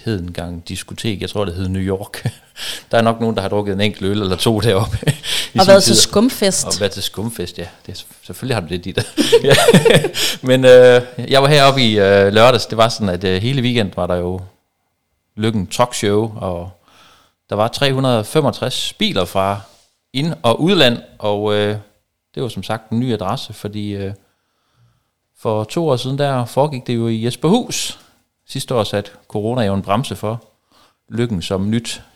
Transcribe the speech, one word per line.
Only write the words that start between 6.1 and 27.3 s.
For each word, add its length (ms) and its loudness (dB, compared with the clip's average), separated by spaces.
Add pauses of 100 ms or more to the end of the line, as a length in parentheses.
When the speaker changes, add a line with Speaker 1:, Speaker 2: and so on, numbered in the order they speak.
Speaker 1:
Og 140 -4
været 120 -2
til 100 -10
skumfest, 560 -8
ja. 80 -10 (200)
Det 140 -14
er, 40 -20 (220)
selvfølgelig 300 -6
har 40 -2
du 80 -10
det, 160 -8
Ditte. 200 -4 (220)
<laughs> 180 4
Ja. 100 6 (880)
Men, 220 2
øh, 380 10 (260)
jeg 140 4
var 60 4
heroppe 340 6
i, 160 2
øh, 340 4
lørdags. 340 4
Det 120 -6
var 100 6
sådan, 200 -4
at, 160 -4
øh, 180 0
hele 200 -2
weekenden 340 -2
var 100 -2
der 100 -2
jo 240 -4 (960)
Lykken 300 -2
Truck 280 -2
Show, 420 0
og 340 -8 (800)
der 60 -4
var 120 0
tre 240 -2
hundrede 260 0
og 80 -4
femogtres 720 -2
biler 260 -2
fra 360 -2 (520)
ind- 300 -4
og 180 2
udland, 380 2 (200)
og, 360 -2
øh, 220 0 (580)
det 80 -6
var 60 -4
som 140 -10
sagt 280 -8
en 100 -2
ny 120 -2
adresse, 400 -6
fordi... 380 -10
Øh, 220 -6 (1300)
for 260 -2
to 240 -4
år 80 2
siden, 220 -6
der 260 -2
foregik 420 -2
det 80 -4
jo 140 -2
i 160 -4
Jesperhus. 760 -2 (500)